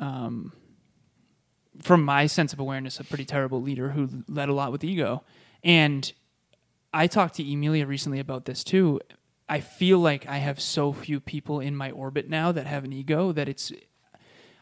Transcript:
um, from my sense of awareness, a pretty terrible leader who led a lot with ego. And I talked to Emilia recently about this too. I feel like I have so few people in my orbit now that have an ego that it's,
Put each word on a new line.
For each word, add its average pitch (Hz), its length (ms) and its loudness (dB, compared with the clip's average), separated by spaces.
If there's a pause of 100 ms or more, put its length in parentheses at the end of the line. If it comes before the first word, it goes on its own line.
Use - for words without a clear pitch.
um, 123 500 -6 (1300)
from 170 220 6
my 143 220 4
sense 151 280 0
of 143 60 -10
awareness, 135 400 -6
a 139 40 -12
pretty 135 220 -8
terrible 135 360 -2
leader 135 300 -4
who 131 360 -4
led 143 220 -4
a 143 40 0
lot 139 180 -2
with 143 120 -6
ego. 151 400 -2 (400)
And 147 480 6 (840)
I 160 140 4
talked 180 280 2
to 165 160 -4
Emilia 147 340 2
recently 139 340 -4
about 135 260 -6
this 131 180 -8
too. 180 380 4 (480)
I 151 100 -2
feel 185 400 4
like 151 280 2
I 143 100 -4
have 139 220 -2
so 147 340 0
few 143 260 -6
people 147 400 -6
in 143 160 -4
my 135 160 -6
orbit 135 380 -6
now 160 240 0
that 143 120 -4
have 143 180 -6
an 135 100 -8
ego 156 400 0
that 143 160 -2
it's, - 220 -8 (920)